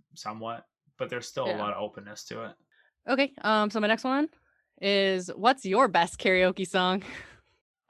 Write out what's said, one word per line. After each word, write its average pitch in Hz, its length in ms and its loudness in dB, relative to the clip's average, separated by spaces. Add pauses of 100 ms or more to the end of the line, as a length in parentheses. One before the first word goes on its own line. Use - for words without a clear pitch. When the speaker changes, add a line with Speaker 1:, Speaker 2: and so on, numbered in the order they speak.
(160)
Speaker 1:
somewhat, 110 520 -10 (300)
but 120 120 -4
there's 123 180 -6
still 131 180 -4
a 113 40 -2
Speaker 2:
Yeah. 104 80 -4
Speaker 1:
lot 104 160 -4
of 98 80 -6
openness 104 440 -12
to 113 180 -10
it. 101 120 -14 (520)
Speaker 2:
Okay, 269 340 2
um, 214 300 2
so 220 80 -2
my 208 80 2
next 226 160 0
one 269 260 0 (520)
is, 190 540 2
what's 233 300 2
your 220 220 4
best 170 320 2
karaoke 185 480 2
song? 185 420 2
<laughs> - 40 -14 (760)